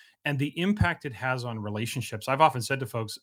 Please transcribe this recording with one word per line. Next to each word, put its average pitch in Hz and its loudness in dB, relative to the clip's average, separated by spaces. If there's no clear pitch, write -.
and 143 0
the 139 -2
impact 190 2
it 131 -6
has 127 -2
on 117 -6
relationships. 107 -4
I've 135 4
often 143 6
said 131 0
to 131 -4
folks, 113 -6